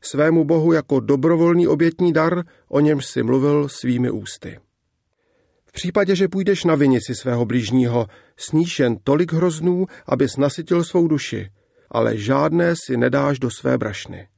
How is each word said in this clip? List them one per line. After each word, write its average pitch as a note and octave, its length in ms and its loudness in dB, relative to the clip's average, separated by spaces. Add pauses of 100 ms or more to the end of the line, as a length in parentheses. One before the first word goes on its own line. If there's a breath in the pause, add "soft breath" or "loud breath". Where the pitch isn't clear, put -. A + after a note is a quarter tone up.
svému D#3+ 420 2
bohu, D#3+ 300 2
jako C#3+ 260 0
dobrovolný E3+ 680 2
obětní E3 460 2
dar, E3 300 0 (240 soft breath)
o - 120 0
němž D3 260 2
si B2 180 -4
mluvil C#3 460 2
svými B2 420 -2
ústy. - 480 -12 (1040)
V - 60 -20
případě, F#3+ 440 0
že F#3 120 2
půjdeš F#3+ 360 0
na E3 120 4
vinici C3 400 2
svého A#2+ 300 -2
bližního, A#2 640 0 (300 soft breath)
sníš E3 420 -2
jen A#2+ 240 2
tolik E3 300 0
hroznů, F3 520 0 (200 loud breath)
abys C3 320 -2
nasytil D#3+ 460 0
svou E3 240 0
duši, A#2+ 420 -4 (420)
ale A2+ 260 0
žádné D3+ 560 0 (120)
si B2+ 120 -2
nedáš C3+ 420 0
do C3 120 -2
své B2+ 260 -2
brašny. G#2 500 -8 (100)